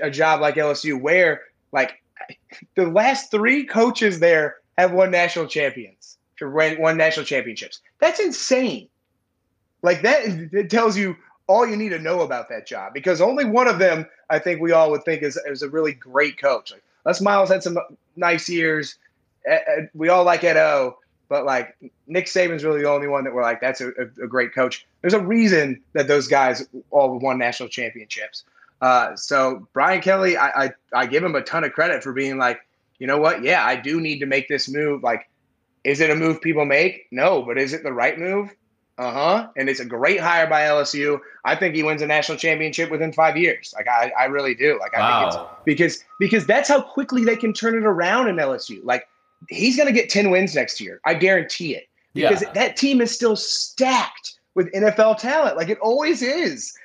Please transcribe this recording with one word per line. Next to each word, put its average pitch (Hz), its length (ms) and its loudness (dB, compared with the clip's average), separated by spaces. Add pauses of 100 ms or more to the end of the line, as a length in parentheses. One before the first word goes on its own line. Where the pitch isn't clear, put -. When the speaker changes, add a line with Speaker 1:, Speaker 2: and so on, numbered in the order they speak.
Speaker 1:
a 147 80 -2
job 151 300 2
like 147 160 0
L 151 140 2
S 143 140 -4
U 147 120 -4
where, 156 460 2 (300)
like, 131 280 -2 (720)
the 185 120 2
last 226 440 0
three 247 360 0
coaches 220 540 0
there 160 360 4 (220)
have 180 140 4
won 185 180 4
national 175 360 0
champions, 127 680 -6 (220)
to 143 100 -8
win, 156 320 0
won 160 160 2
national 156 300 2
championships. 117 540 -6 (180)
That's 339 220 2
insane. 254 680 -2 (960)
Like, 175 200 2
that 254 200 4
is, 170 300 -6
it 196 180 -2
tells 226 260 2
you 190 200 -4 (300)
all 226 200 4
you 214 100 -4
need 214 140 -4
to 165 80 -4
know 165 220 -2
about 131 280 -4
that 110 180 -12
job, 104 280 -10
because 156 260 0
only 262 240 2
one 240 240 4
of 185 100 2
them, 165 280 2 (240)
I 156 80 2
think 165 240 -4
we 170 100 2
all 160 200 6
would 147 120 -2
think 151 180 -2
is, 143 240 -4
is 139 160 -10
a 139 60 -6
really 151 240 -2
great 131 480 -2
coach. 131 320 -2
Like, 98 100 -20 (240)
Les 185 160 0
Miles 196 260 4
had 185 140 2
some 170 160 -4 (380)
nice 170 340 0
years. 160 460 -2 (500)
Eh, 156 80 2
eh, 156 260 0 (140)
we 160 160 0
all 180 140 4
like 175 200 2
Ed 160 140 4
O, 143 400 2 (300)
but, 143 180 -2
like, 127 300 -2 (300)
Nick 175 200 -4
Saban's 170 380 -2
really 151 180 0
the 147 80 2
only 143 160 0
one 139 180 -2
that 131 80 -6
we're 123 100 -2
like, 117 180 0
"That's 127 200 -4
a, 123 100 -8
a, 123 340 -10
a - 20 -8
great 120 280 -2
coach." 127 320 -4 (140)
There's 180 140 0
a 208 60 4
reason 180 600 2 (120)
that 139 160 0
those 147 200 2
guys 131 380 2 (240)
all 131 280 2
won 127 200 -2
national 120 300 -4
championships. 113 760 -12 (360)
Uh, 123 360 2
so 131 560 -2
Brian 170 280 2
Kelly, 185 360 2
I, 135 280 2
I, 131 80 -4 (220)
I 123 120 2
give 147 180 0
him 165 100 -2
a 135 80 -2
ton 160 220 -4
of 139 80 -4
credit 160 300 0
for 135 100 -10
being 135 240 -4
like, 123 240 0 (380)
"You 127 80 -10
know 143 120 2
what? 156 240 2
Yeah, 147 220 2
I 127 120 2
do 143 240 -4
need 151 200 -4
to 139 60 -4
make 135 220 -2
this 139 200 -4
move." 143 340 -2
Like, 117 260 -2 (560)
is 139 160 0
it 160 100 4
a 151 40 2
move 160 280 0
people 151 220 0
make? 143 460 0
No, 139 320 2
but 120 160 -4
is 135 140 -2
it 160 120 -8
the 135 80 -6
right 135 260 -2
move? 196 320 -6 (460)
Uh-huh. 147 600 -2
And 135 120 -4
it's 135 100 -2
a 123 60 -10
great 131 340 -2
hire 165 300 0
by 151 160 2
L 147 160 2
S 143 140 -2
U. 143 260 -2 (240)
I 143 100 0
think 160 220 -2
he 156 80 0
wins 151 180 -2
a 151 40 -4
national 151 300 0
championship 156 540 -2
within 156 220 -4
five 160 240 2
years. - 400 -2
Like, 107 100 -8
I, 120 320 2
I 131 60 4
really 135 320 -2
do. 135 240 2
Like, 104 160 -6
I 113 240 2
think 92 80 2
it's 85 80 -4
Speaker 2:
Wow. - 280 -12
Speaker 1:
because, 160 400 0 (140)
because 196 280 0
that's 226 220 2
how 277 140 4
quickly 254 420 -2
they 226 120 2
can 226 160 -2
turn 226 240 -2
it 220 80 0
around 202 420 0
in 170 140 -2
L 135 120 0
S - 160 -8
U. 98 140 -16
Like, 123 240 -2 (420)
he's 247 280 0
gonna 285 160 2
get 226 180 0
ten 202 200 2
wins 180 260 2
next - 240 -4
year. 92 240 -14
I 165 100 2
guarantee 170 600 -2
it. - 120 -18 (240)
Because 196 300 2
Speaker 2:
Yeah. - 120 -8
Speaker 1:
that 247 220 -2
team 269 240 2
is 233 140 0
still 220 220 0
stacked - 960 -2 (220)
with 180 180 2
N 196 80 0
F 214 160 2
L 220 160 6
talent. 247 420 -2
Like, 165 120 -4
it 214 100 -2
always 262 420 0
is. 254 640 -4